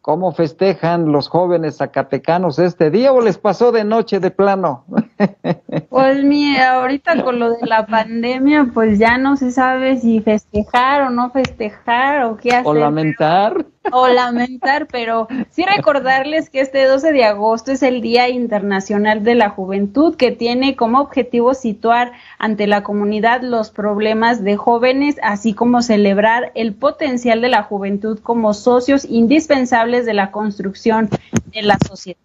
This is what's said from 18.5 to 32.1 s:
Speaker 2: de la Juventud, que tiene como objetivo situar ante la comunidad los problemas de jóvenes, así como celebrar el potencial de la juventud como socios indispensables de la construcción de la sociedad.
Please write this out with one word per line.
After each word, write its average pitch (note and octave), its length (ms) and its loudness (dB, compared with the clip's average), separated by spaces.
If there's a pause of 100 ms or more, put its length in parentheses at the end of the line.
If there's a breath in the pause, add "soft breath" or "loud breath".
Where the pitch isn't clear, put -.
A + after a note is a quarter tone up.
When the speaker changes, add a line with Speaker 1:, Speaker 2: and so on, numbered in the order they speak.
Speaker 2:
de A#3 120 2
la A3 160 2
Juventud, G3+ 680 -2
que A#3 160 2
tiene B3 420 -2
como A#3+ 260 0
objetivo B3 540 0
situar A#3+ 580 -2 (260 loud breath)
ante G#3+ 280 -2
la G3+ 160 0
comunidad G#3 600 0
los A#3 280 -4
problemas A3 720 -2
de G3+ 140 0
jóvenes, B3+ 680 0
así G#3 300 -2
como A#3+ 300 0
celebrar G#3+ 720 2
el A3+ 200 -4
potencial B3 680 -2
de A#3+ 100 0
la A3 120 2
juventud G3+ 580 -6
como A3+ 340 0
socios B3 500 0
indispensables B3 1000 2
de A3 80 -2
la G3 160 0
construcción G#3 800 -2 (440 loud breath)
de G#3+ 100 -10
la G3+ 140 2 (100)
sociedad. F#3 380 -16